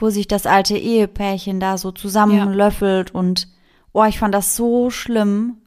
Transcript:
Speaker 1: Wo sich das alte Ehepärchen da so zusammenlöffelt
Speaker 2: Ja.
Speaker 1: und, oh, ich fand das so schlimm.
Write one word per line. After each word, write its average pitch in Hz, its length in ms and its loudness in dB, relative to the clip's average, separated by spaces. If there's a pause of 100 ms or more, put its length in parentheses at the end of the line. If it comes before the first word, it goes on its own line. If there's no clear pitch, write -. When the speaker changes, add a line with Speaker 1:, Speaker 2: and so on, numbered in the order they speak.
Speaker 1:
Wo 220 100 2
sich 202 160 -2
das 202 180 -2
alte 196 320 2
Ehepärchen 196 840 -2
da 190 180 -2
so 185 140 -8
zusammenlöffelt 202 1200 2
Speaker 2:
Ja. 185 100 -6
Speaker 1:
und, 180 260 -2 (460)
oh, 214 100 2
ich 214 160 2
fand 202 160 0
das 202 220 -2
so 240 340 0
schlimm. 220 760 -2